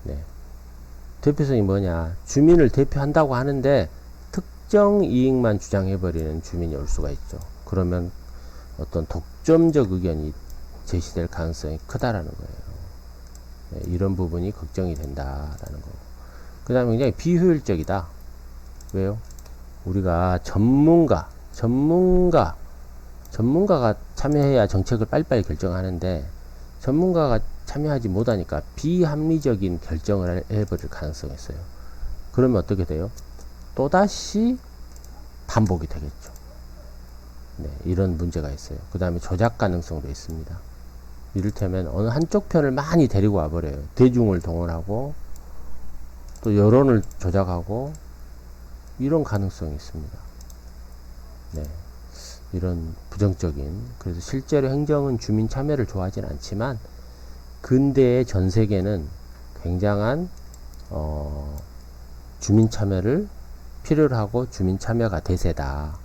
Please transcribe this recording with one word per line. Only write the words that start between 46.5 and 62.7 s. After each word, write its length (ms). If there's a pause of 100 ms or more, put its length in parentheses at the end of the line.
여론을 460 (160)
조작하고 760 (1040)
이런 260
가능성이 520
있습니다. 420 (1400)
네, 100 (880)
이런 420 (140)
부정적인, 720 (160)
그래서 220
실제로 500
행정은 500
주민 280
참여를 380
좋아하진 400
않지만 540 (840)
근대의 640
전 240
세계는 580 (560)
굉장한, 680 (600)
어, 680 (840)
주민 300
참여를 580 (560)